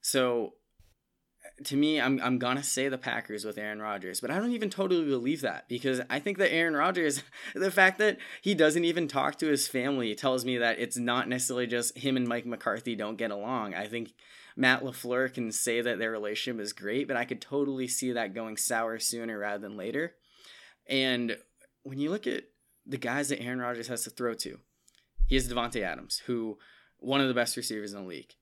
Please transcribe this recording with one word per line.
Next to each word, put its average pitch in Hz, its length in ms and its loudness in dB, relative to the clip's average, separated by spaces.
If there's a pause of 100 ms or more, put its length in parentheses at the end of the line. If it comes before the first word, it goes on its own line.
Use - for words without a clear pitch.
So 120 520 2 (1120)
to 139 100 -2
me, 147 240 4
I'm, 131 220 2
I'm 127 160 2
gonna 127 260 0
say 135 240 0
the 131 100 -2
Packers 113 480 -6
with 107 120 -6
Aaron 107 240 -6
Rodgers, 95 400 -6
but 120 100 -4
I 165 60 0
don't 233 140 0
even 220 180 -2
totally 185 360 2
believe 139 360 0
that, 104 260 -4
because 127 420 0
I 139 100 0
think 196 180 -4
that 185 140 4
Aaron 165 240 2
Rodgers, 156 480 2 (160)
<laughs> - 160 -12
the 190 160 2
fact 190 280 6
that 208 180 4 (240)
he 202 120 2
doesn't 156 320 6
even 170 220 2
talk 143 320 0
to 156 80 2
his 139 200 4
family 127 460 0
tells 127 320 2
me 127 120 0
that 117 220 2
it's 117 180 -2
not 120 300 2
necessarily 123 400 0
just 120 300 0
him 135 200 0
and 123 100 0
Mike 117 180 -2
McCarthy 113 500 -2
don't 107 220 -6
get 110 140 -2
along. 107 420 -4
I 98 140 -6
think 113 260 -6 (420)
Matt 127 280 6
LaFleur 127 500 -2
can 113 180 -4
say 117 300 0
that 117 180 0
their 113 120 0
relationship 107 500 -4
is 101 120 -6
great, 110 340 -2
but 131 100 -2
I 120 80 0
could - 160 -6
totally 139 460 -2
see 127 240 -2
that 113 220 -2
going 113 240 -6
sour 113 400 0
sooner 113 400 -4
rather 104 220 -4
than 104 180 -10
later. 117 380 -4 (720)
And 127 500 2 (460)
when 135 160 -10
you 147 100 2
look 208 180 -2
at - 180 -2 (400)
the 135 120 -6
guys 131 320 -2
that 143 120 -2
Aaron 127 180 -4
Rodgers 120 280 -4
has 120 160 -4
to - 60 -6
throw 120 260 0
to, - 240 -6 (680)
he 135 80 8
has 123 120 4
Davante 120 340 0
Adams, 90 440 -4
who, 113 320 -2 (400)
one 135 240 2
of 135 60 4
the 127 60 4
best 120 220 2
receivers 104 380 -4
in 101 80 -10
the 92 60 -8
league. 85 340 -10